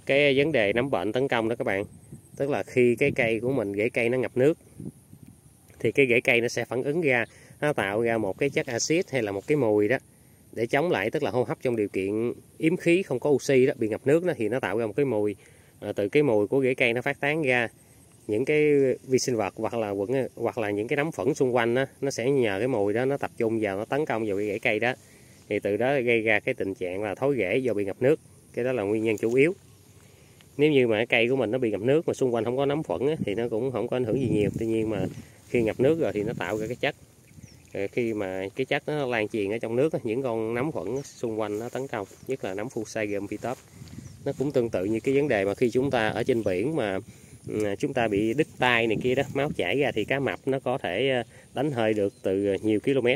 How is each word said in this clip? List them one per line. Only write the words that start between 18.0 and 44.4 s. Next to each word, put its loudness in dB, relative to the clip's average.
những 0
cái 4
vi 4
sinh 0
vật -2
hoặc -4
là -2
quẩn, -2
hoặc -2
là -2
những -2
cái -2
nấm -2
phẫn 0
xung 0
quanh 2
đó, 2
nó -2
sẽ -2
nhờ 2
cái 0
mùi 0
đó 0
nó 0
tập -6
trung 0
vào, -2
nó -4
tấn -2
công -2
vào -2
cái -2
rễ -2
cây 0
đó, 0
thì -2
từ 0
đó 0
gây 2
ra 2
cái -2
tình -4
trạng -6
là -4
thối 0
rễ 0
do 0
bị -2
ngập -6
nước. 4
Cái -4
đó -2
là -2
nguyên 0
nhân 2
chủ 0
yếu. 4
Nếu 4
như 6
mà 2
cái 2
cây 4
của 0
mình 0
nó 0
bị 0
ngập -2
nước 2
mà 0
xung 0
quanh 0
không -2
có 0
nấm -2
phẫn -2
á, 0
thì -2
nó -2
cũng -2
không -2
có -2
ảnh 0
hưởng 0
gì 0
nhiều. 2
Tuy -4
nhiên 0
mà -2
khi 2
ngập 0
nước 4
rồi 0
thì -2
nó -4
tạo -4
ra -6
cái -8
chất. -4
Ờ, -4
khi -2
mà -6
cái -4
chất -4
nó -4
lan -2
truyền -2
ở -4
trong -4
nước 2
á, -4
những -2
con -4
nấm -2
phẫn -6
xung -6
quanh -4
nó -8
tấn -8
công, -6
nhất -6
là -6
nấm -6
Fusarium -6
phytop. -8
Nó -4
cũng -2